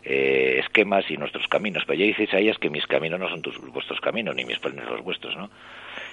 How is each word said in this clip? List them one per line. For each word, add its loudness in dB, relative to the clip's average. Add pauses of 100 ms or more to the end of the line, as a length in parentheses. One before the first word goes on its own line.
eh, 4
esquemas 4
y -2
nuestros -4
caminos. 0
Pero 2
ya 6
dice 2
Isaías 4
que -2
mis -4
caminos 2
no -2
son -6
tus, -8 (120)
vuestros -6
caminos, 0
ni -2
mis -4
planes -6
los -4
vuestros, -6
¿no? -8 (640)